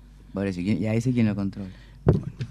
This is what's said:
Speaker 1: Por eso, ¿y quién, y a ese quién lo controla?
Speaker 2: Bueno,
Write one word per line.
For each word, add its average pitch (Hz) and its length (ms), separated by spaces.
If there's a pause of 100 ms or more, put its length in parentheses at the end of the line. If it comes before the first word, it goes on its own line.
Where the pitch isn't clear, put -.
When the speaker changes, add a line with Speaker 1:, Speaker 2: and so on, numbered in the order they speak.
(340)
Speaker 1:
Por 98 140
eso, 90 140
¿y 90 40
quién, 98 160
y 107 40
a 110 80
ese 120 180
quién 117 160
lo 101 80
controla? 98 340 (360)
Speaker 2:
Bueno, - 200 (260)